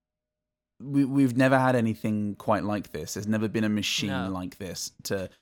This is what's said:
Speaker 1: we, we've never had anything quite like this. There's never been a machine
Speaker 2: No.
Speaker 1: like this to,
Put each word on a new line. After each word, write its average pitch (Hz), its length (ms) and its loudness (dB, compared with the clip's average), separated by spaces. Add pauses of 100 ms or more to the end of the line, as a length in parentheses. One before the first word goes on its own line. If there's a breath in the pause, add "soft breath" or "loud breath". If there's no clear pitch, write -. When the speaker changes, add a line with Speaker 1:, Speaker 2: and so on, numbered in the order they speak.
(800)
Speaker 1:
we, 139 240 2
we've 131 320 2
never 131 220 6
had 127 160 4
anything 107 600 0
quite 98 280 0
like 104 280 -4
this. 78 220 -8
There's 98 120 -6
never 110 220 0
been 110 160 -2
a 107 40 0
machine 101 420 -2
Speaker 2:
No. 98 200 -4
Speaker 1:
like 92 280 -8
this 90 340 -10 (120)
to, 95 240 -4 (140 soft breath)